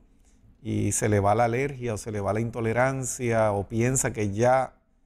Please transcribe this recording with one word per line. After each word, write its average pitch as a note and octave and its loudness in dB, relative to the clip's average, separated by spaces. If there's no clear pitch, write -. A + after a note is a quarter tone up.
y G#2+ -2
se - 0
le G#2 4
va G2+ 4
la A#2 4
alergia A#2+ -2
o G2+ -6
se A2+ -10
le G#2 -4
va G2 0
la A2 -2
intolerancia A#2 0
o G2+ -2
piensa A#2+ 0
que G#2+ -2
ya B2 2